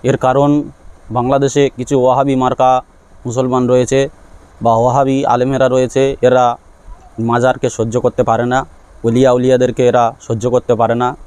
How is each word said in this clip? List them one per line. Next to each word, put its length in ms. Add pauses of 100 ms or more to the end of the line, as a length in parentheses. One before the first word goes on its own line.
এর 160
কারণ 260 (640)
বাংলাদেশে 460 (160)
কিছু 240
ওয়াহাবি 400
মার্কা 280 (560)
মুসলমান 460
রয়েছে 280 (640)
বা 160
ওয়াহাবি 360 (160)
আলেমেরা 420
রয়েছে, 280 (240)
এরা 180 (880)
মাজারকে 460
সহ্য 180 (100)
করতে 240
পারে 240
না, 60 (480)
অলি 240
আউলিয়াদেরকে 600
এরা 140 (220)
সহ্য 180 (100)
করতে 260
পারে 220
না। 60 (180)